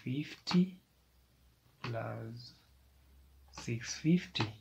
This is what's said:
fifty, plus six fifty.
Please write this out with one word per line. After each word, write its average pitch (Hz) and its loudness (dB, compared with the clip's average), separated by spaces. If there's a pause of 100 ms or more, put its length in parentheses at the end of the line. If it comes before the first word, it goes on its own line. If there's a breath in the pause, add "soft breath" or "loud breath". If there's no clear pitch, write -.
fifty, 151 2 (1040)
plus 113 -6 (1000)
six - -6
fifty. 156 4 (140)